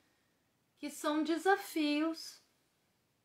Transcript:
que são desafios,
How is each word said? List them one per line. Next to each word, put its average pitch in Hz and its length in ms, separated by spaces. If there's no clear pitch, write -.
que 294 140
são 302 320
desafios, 320 1200